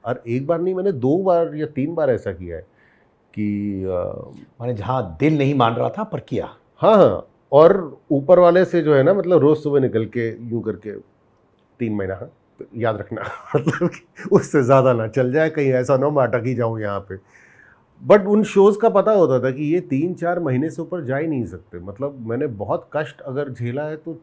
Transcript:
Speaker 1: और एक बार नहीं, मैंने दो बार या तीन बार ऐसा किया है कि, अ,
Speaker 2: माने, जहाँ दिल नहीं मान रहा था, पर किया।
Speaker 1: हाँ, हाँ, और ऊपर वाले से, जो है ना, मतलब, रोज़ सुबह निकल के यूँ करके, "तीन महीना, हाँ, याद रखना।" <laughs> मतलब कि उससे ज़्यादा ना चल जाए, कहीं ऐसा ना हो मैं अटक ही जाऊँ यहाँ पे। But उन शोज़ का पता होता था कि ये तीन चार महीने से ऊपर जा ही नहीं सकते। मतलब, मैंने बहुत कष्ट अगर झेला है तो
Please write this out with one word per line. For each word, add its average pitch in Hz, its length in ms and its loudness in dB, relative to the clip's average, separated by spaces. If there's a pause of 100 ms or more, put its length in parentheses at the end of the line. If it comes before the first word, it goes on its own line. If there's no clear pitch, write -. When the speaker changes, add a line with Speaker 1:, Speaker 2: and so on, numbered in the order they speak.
Speaker 1:
और 120 240 -6
एक 131 180 -4
बार 165 140 -2
नहीं, 185 140 -2
मैंने 190 180 -2
दो 135 260 0
बार 170 360 0
या 151 120 -6
तीन 151 280 -6
बार 151 160 0
ऐसा 104 220 -2
किया 85 240 -12
है 80 100 -16 (680)
कि, 101 500 -4
अ, - 460 -6 (300)
Speaker 2:
माने, 120 140 -6
जहाँ 104 460 -6
दिल 151 180 2
नहीं 143 160 0
मान 117 200 2
रहा 120 160 -2
था, 214 140 -8
पर 170 160 -8
किया। - 360 -8 (200)
Speaker 1:
हाँ, 208 200 4
हाँ, 117 320 4 (240)
और 160 480 4 (100)
ऊपर 151 280 4
वाले 180 260 6
से, 175 180 0
जो 147 120 2
है 135 80 6
ना, 175 120 4
मतलब, 180 240 2
रोज़ 147 200 4
सुबह 143 220 0
निकल 113 260 0
के 113 420 -6
यूँ 113 140 -6
करके, 104 320 -8 (840)
"तीन 110 160 -4
महीना, 95 200 -6
हाँ, 120 160 -14 (460)
याद 113 200 -2
रखना।" 101 260 -10
<laughs> - 340 -10
मतलब 156 320 0
कि - 180 -10 (260)
उससे 147 300 2
ज़्यादा 131 300 6
ना 110 160 -2
चल 127 240 -2
जाए, 156 180 2
कहीं 143 220 0
ऐसा 127 240 2
ना 139 100 0
हो 147 60 0
मैं 143 100 2
अटक 117 240 0
ही 127 80 -2
जाऊँ 113 260 -2
यहाँ 101 200 -6
पे। - 400 -18 (680)
But 190 200 6
उन 208 180 2
शोज़ 202 340 4
का 220 100 2
पता 196 240 2
होता 151 280 4
था 127 100 0
कि 147 240 -4
ये 180 60 0
तीन 165 340 -4
चार 175 260 -4
महीने 143 300 -2
से 165 120 -10
ऊपर 165 220 -8
जा 127 120 -4
ही 160 100 -4
नहीं 135 180 -4
सकते। 87 340 -16
मतलब, 117 480 -12
मैंने 123 200 -4
बहुत 107 460 -8
कष्ट 151 280 -8
अगर 139 320 -8
झेला 123 300 -8
है 156 140 -10
तो 156 260 -14